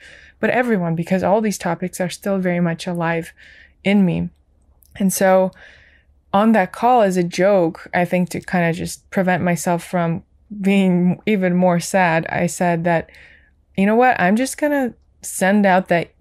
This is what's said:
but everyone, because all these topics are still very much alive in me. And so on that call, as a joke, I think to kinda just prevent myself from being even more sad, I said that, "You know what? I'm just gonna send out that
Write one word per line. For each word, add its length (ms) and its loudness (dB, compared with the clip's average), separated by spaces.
but 120 0
everyone, 440 0
because 280 -2
all 180 2
these 160 -2
topics 420 -6
are 100 -4
still 280 -6
very 220 -2
much 280 -2
alive 460 -6
in 220 4
me. 240 -4
And 160 0
so 400 2
on 200 4
that 180 2
call, 300 2
as 160 2
a 60 0
joke, 720 0
I 120 0
think 240 -2
to 100 -8
kinda 320 -2
just 380 -10
prevent 340 0
myself 400 -2
from 400 -4
being 680 2
even 300 0
more 240 2
sad, 480 0
I 180 -4
said 380 -2
that, 260 -2
"You 80 2
know 100 2
what? 240 2
I'm 160 2
just 220 -4
gonna 360 -2
send 440 0
out 220 4
that 340 -2